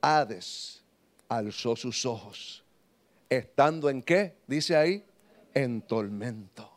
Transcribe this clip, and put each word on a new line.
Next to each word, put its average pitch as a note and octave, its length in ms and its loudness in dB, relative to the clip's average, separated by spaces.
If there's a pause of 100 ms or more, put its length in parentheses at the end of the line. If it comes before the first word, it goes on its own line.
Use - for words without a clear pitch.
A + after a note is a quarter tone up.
Hades C3 800 0 (460)
alzó A2+ 480 -4
sus B2 280 -6
ojos. A2 600 -10 (680)
¿Estando C#3+ 580 2
en C3 140 -2
qué? F3+ 340 2 (100)
Dice D#3 300 0
ahí, F3 280 2 (500)
en B2 280 -2
tormento. G#2+ 960 -6